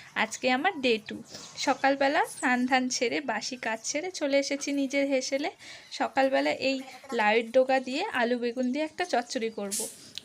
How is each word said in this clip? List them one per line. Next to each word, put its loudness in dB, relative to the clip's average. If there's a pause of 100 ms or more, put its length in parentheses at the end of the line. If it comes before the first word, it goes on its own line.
(160)
আজকে 0
আমার 0
ডে 2
টু। -10 (340)
সকালবেলা 2
স্নান 0
ধান 2
ছেড়ে, 0
বাসি -6
কাজ -4
ছেড়ে -4
চলে 0
এসেছি -2
নিজের 0
হেসেলে। 0 (420)
সকালবেলা 2
এই 0 (340)
লাউয়ের 4
ডোগা 6
দিয়ে, -2 (100)
আলু 2
বেগুন 0
দিয়ে 0
একটা -4
চচ্চড়ি -2
করব। -6 (380)